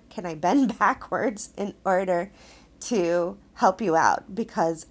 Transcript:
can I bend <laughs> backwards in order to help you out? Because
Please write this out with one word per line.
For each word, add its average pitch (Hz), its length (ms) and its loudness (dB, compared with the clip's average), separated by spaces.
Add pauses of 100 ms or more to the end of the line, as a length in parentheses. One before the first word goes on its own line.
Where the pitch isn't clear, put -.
can 185 180 -10
I 160 80 -6
bend 220 440 2
<laughs> - 0 -
backwards 202 760 -2
in 202 160 -8 (100)
order 185 480 0 (500)
to 175 560 0 (180)
help - 260 2
you 170 140 2
out? 151 400 2
Because 165 560 -2